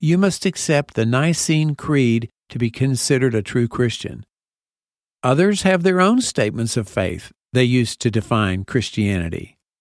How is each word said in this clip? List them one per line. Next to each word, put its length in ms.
you 160
must 280
accept 500
the 100
Nicene 680
Creed 540
to 80
be 140
considered 640
a 60
true 260
Christian. 580
Others 380
have 220
their 180
own 200
statements 540
of 120
faith 440
they 100
use 340
to 120
define 560
Christianity. 920